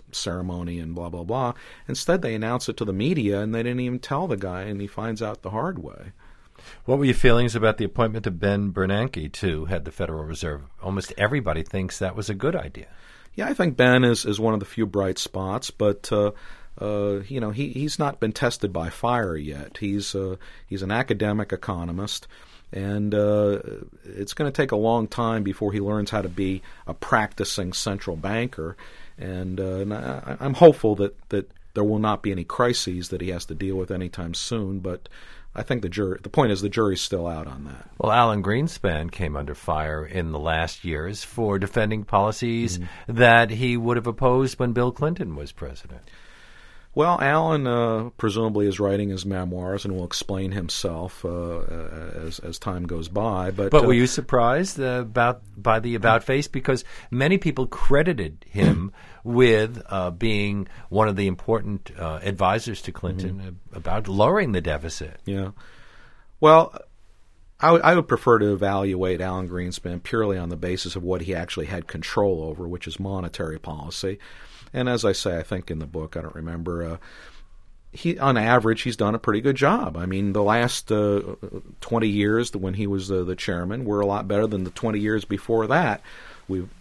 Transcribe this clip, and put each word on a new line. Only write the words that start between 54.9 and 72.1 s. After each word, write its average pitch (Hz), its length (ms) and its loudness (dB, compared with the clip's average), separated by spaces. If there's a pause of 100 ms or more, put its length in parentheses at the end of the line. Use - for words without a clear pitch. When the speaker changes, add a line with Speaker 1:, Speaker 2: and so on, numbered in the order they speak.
Speaker 2:
about, 117 400 2 (160)
by 110 220 4
the 117 160 -2
about 113 280 4
face? 139 240 0
Because 127 380 0 (240)
many 147 300 2
people 131 260 0
credited 135 800 4
him 98 440 2 (160)
<clears throat> - 160 -20
with, 117 640 6
uh, 92 220 0
being 101 560 0 (220)
one 107 180 4
of 101 80 0
the 98 100 2
important, 101 720 -2
uh, 80 240 -6
advisors 98 640 0
to 95 80 -8
Clinton 92 460 -6
Speaker 1:
Mm-hmm. 95 100 -10
Speaker 2:
ab-, 90 120 -12 (140)
about 98 340 0
lowering 123 440 4
the 92 100 2
deficit. 78 640 -4
Speaker 1:
Yeah. 98 240 -4 (920)
Well, 156 400 8 (800)
I 160 120 6
would, 165 100 8
I 165 140 6
would 175 120 2
prefer 117 300 6
to 104 160 4
evaluate 95 680 0
Alan 92 300 -4
Greenspan 90 540 -6
purely 107 340 0
on 87 120 -4
the 87 60 -6
basis 90 400 -4
of 92 60 -4
what 90 200 -2
he 90 120 -4
actually 85 320 -4
had 87 220 -6
control 90 560 0